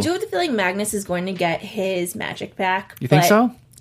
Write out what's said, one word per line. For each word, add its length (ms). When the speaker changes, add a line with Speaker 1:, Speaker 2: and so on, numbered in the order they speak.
Speaker 1:
do 100
have 80
the 80
feeling 260
Magnus 400
is 120
going 220
to 40
get 300
his 520
magic 440
back. 420
Speaker 2:
You 80
think 160
Speaker 1:
but 60
Speaker 2:
so? 220